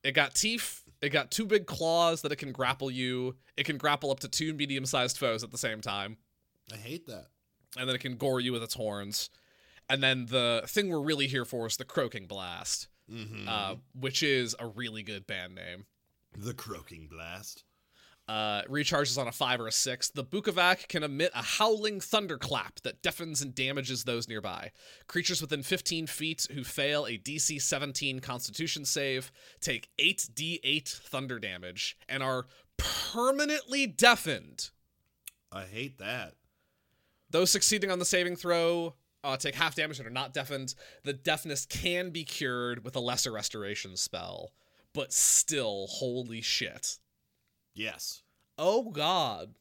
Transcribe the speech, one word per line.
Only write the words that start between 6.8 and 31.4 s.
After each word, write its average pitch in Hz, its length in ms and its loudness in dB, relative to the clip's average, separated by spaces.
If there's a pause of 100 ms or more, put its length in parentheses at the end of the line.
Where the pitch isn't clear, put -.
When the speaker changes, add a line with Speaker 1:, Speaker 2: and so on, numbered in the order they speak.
Speaker 2:
that. 98 180 -14 (500)
Speaker 1:
And 127 100 -4
then 127 80 0
it 127 60 -2
can 123 160 -6
gore 131 240 2
you 123 120 0
with 117 100 -2
its 113 120 -6
horns. 101 540 -4 (600)
And 135 120 2
then 131 240 4
the 120 400 2
thing 202 220 0
we're 165 120 0
really 143 260 2
here 131 180 0
for 117 220 -4
is 107 100 -2
the 127 80 -8
Croaking 117 420 -2
Blast, 90 640 -6 (240)
Speaker 2:
Mm-hmm. 107 360 -8
Speaker 1:
uh, 101 260 -2 (180)
which 131 300 -2
is 127 380 4
a 117 80 -6
really 110 340 -6
good 98 240 -8
band 92 300 -8
name. 90 300 -12 (520)
Speaker 2:
The 117 160 -6
Croaking 82 540 -12
Blast. 82 560 -12 (640)
Speaker 1:
Uh, 107 380 0
recharges 143 540 2
on 123 60 0
a 113 60 -4
five 123 280 2
or 113 60 -4
a 110 60 -2
six. - 380 2
The 139 120 -6
Bukovac 180 640 2
can 160 160 -2
emit 151 320 0
a 120 80 -2
howling 214 580 2
thunderclap 160 840 -2
that - 180 -6
deafens 165 400 -2
and 131 100 -6
damages 131 520 -2
those 117 240 -2
nearby. 95 420 -8 (380)
Creatures 175 320 0
within 147 240 -4
fifteen 165 420 -2
feet 160 480 -2
who 143 80 -6
fail 147 440 0
a 113 100 -4
D 147 240 -6
C 151 180 0
seventeen 135 640 -2
Constitution 143 640 -4
save 135 480 0 (280)
take 123 380 -2
eight 170 340 4
D 160 300 -4
eight 139 260 0
thunder 131 520 -6